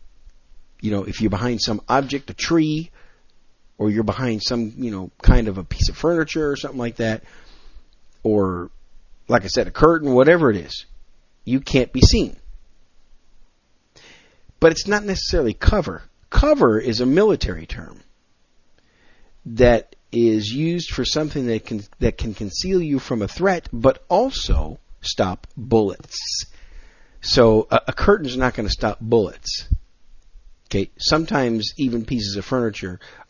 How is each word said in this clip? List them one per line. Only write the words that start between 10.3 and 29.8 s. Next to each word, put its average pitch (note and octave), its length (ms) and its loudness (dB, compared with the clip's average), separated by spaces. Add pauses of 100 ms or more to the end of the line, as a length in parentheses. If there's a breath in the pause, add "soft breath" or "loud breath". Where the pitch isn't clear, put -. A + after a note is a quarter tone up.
it G2+ 80 2
is, - 300 -12 (580)
you B2+ 160 0
can't C3 320 0
be B2+ 80 -4
seen. F3+ 340 4 (2250 soft breath)
But E3 120 6
it's - 160 -4
not G#3 180 0
necessarily E3+ 480 -2
cover. C#3+ 480 2 (300)
Cover A3+ 480 4
is A2+ 220 -2
a B2 40 0
military C3+ 640 0
term - 340 -14 (1400)
that A#2+ 500 4 (160)
is A2 380 2
used E3 400 -2
for B2+ 160 -4
something D3+ 400 -2
that A2+ 220 -4
can, G#2 160 -6 (160)
that A#2 180 0
can A2+ 160 -6
conceal F3 480 -4
you D3 160 -2
from A#2+ 240 -4
a G2 60 -2
threat, F3+ 440 -2
but B2+ 380 2
also - 720 0 (220)
stop - 440 -4 (100)
bullets. - 920 -2 (760 soft breath)
So A2 480 4
a, A#2 200 2
a G#2+ 40 -4
curtain's D3+ 440 2
not B2+ 180 0
gonna G#2+ 140 -4
stop - 300 -2
bullets. A2 680 -2 (1000)